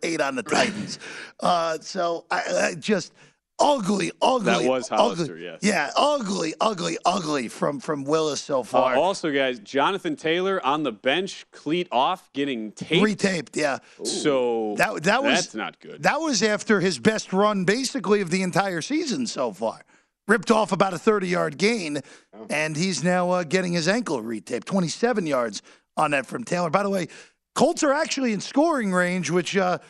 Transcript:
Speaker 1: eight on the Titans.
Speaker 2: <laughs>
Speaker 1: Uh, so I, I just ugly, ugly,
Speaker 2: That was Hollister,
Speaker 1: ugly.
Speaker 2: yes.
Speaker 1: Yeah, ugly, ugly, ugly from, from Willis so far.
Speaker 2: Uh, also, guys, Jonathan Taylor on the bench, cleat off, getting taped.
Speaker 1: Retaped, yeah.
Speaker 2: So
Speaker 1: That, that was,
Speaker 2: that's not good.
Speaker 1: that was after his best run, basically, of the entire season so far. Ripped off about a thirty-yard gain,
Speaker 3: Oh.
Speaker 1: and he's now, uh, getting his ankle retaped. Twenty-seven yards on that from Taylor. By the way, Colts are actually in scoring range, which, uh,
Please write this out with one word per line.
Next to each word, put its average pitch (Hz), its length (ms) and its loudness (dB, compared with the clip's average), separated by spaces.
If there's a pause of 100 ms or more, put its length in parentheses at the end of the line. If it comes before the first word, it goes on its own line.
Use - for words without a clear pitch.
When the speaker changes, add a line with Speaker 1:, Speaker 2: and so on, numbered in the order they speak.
Speaker 1:
eight 165 180 -2
on 139 140 -2
the 120 80 -4
Titans. - 600 -2
Speaker 2:
<laughs> - 60 -14 (300)
Speaker 1:
Uh, 165 420 0
so 170 500 -4
I, 180 400 0
I 180 80 -8
just - 340 -2 (460)
ugly, 202 520 2 (120)
ugly, 262 220 4
Speaker 2:
That 120 180 2
was 123 260 0
Hollister, 170 440 2
Speaker 1:
ugly. 82 100 -14
Speaker 2:
yes. 82 180 -12
Speaker 1:
Yeah, 180 340 0
ugly, 196 640 0
ugly, 170 460 0
ugly 156 420 0
from, 147 320 -4
from 151 260 -6
Willis 151 360 0
so 135 220 -2
far. 127 320 2
Speaker 2:
Uh, 127 40 4
also, 175 320 0
guys, 135 280 0
Jonathan 151 560 -2
Taylor 180 500 -2
on 147 160 0
the 135 100 -2
bench, 143 600 -4
cleat 175 400 -4
off, 151 420 0
getting 127 380 -4
taped. 175 340 2
Speaker 1:
Retaped, 190 500 0
yeah. 139 220 0 (260)
Speaker 2:
So 120 720 0
Speaker 1:
That, 175 260 0
that 220 200 2
was, 151 120 2
Speaker 2:
that's - 180 -2
not 95 260 -6
good. 80 220 -18
Speaker 1:
that 208 180 2
was 285 220 0
after 208 380 2
his 170 180 0
best 202 360 0
run, 196 320 2
basically, 208 560 0
of 165 100 -4
the 190 100 0
entire 180 400 0
season 233 460 -2
so 120 260 -4
far. 107 300 -6 (440)
Ripped 202 220 2
off 214 220 4
about 190 240 2
a - 20 -6
thirty-yard 175 640 0
gain, 185 400 0 (340)
Speaker 3:
Oh. 214 160 -16
Speaker 1:
and 151 260 -2
he's 170 280 -2
now, 180 260 2
uh, 180 140 0
getting 175 300 0
his 165 140 0
ankle 180 360 0
retaped. 113 420 -6
Twenty-seven 196 600 0
yards 120 340 -2 (340)
on 156 160 2
that 135 140 0
from 131 180 -8
Taylor. 175 280 -2
By 190 100 4
the 202 80 0
way, 190 200 -2 (440)
Colts 294 300 4
are 277 100 6
actually 277 400 0
in 185 80 -2
scoring 277 500 2
range, 180 380 2
which, 175 260 0
uh, 180 220 2 (120)